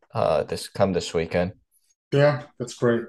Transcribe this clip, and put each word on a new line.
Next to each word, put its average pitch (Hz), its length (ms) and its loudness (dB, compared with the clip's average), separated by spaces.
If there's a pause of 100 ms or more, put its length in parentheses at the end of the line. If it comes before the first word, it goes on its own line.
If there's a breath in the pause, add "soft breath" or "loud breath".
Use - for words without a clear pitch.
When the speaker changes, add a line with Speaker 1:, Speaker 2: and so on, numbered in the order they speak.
(140)
Speaker 1:
uh, 82 300 0
this, - 240 -8
come 98 260 0
this 85 200 -4
weekend. 87 400 -2 (580)
Speaker 2:
Yeah, 143 320 4 (140)
that's - 160 -10
great. 117 360 0